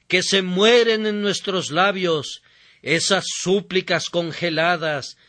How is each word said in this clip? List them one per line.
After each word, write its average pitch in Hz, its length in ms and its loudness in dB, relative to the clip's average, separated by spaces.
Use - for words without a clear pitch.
que 180 140 0
se 196 200 2
mueren 220 640 4
en 208 160 -2
nuestros 185 480 -2
labios, 175 720 -2
esas 165 460 0
súplicas 180 800 -2
congeladas, 160 1080 -2